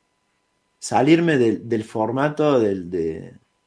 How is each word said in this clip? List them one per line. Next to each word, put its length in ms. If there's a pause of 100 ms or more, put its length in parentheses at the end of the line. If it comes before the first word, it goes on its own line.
(760)
salirme 600
del, 300
del 160
formato 760
del, 300
de, 440 (340)